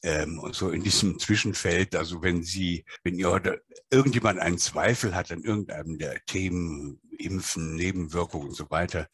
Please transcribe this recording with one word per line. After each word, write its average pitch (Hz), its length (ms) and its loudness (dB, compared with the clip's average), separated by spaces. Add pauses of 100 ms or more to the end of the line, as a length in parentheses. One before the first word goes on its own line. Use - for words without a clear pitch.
ähm, 78 360 0
und 73 160 -8
so 92 160 0
in 80 140 -2
diesem 98 340 4
Zwischenfeld, 95 800 2
also 82 260 -4
wenn 87 220 2
Sie, 87 400 -2 (180)
wenn 87 160 -2
ihr 90 120 4
heute 92 320 2 (280)
irgendjemand 120 480 6
einen 85 200 2
Zweifel 98 580 2
hat 90 160 -4
an 82 100 -8
irgendeinem 80 560 -2
der 73 280 -6
Themen, 85 720 -4 (180)
Impfen, 85 560 -4
Nebenwirkungen 85 760 -2
und 65 60 -10
so 73 160 -10
weiter, 85 440 -2